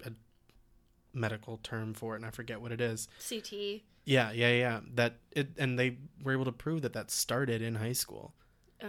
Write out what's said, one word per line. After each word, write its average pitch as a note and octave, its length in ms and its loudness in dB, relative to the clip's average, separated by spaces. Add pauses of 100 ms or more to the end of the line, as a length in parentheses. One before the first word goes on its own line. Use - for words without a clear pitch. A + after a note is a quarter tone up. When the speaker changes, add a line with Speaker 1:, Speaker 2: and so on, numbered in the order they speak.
Speaker 1:
a A#2+ 80 -10 (1000)
medical A2 460 -2
term A2 360 -6
for A2+ 200 -6
it, - 20 -4
and A2+ 100 -10
I A2 40 -8
forget A2+ 300 -8
what A#2 120 -6
it A2+ 80 -2
is. A2+ 280 0 (100)
Speaker 2:
C A3 220 -6
T. G3+ 440 -6 (200)
Speaker 1:
Yeah, B2 280 6
yeah, A#2+ 200 4
yeah. A#2+ 280 4 (140)
That A#2+ 240 4 (120)
it, C#3+ 280 0
and B2+ 200 2
they B2+ 200 2 (240)
were C3+ 100 0
able C3 140 2
to B2+ 60 0
prove D#3 300 -2
that B2 120 0
that A2 160 -6
started A#2+ 520 2
in A2+ 140 0
high A2 160 0
school. - 420 -4 (480)
Speaker 2:
Oh. G#3+ 60 -6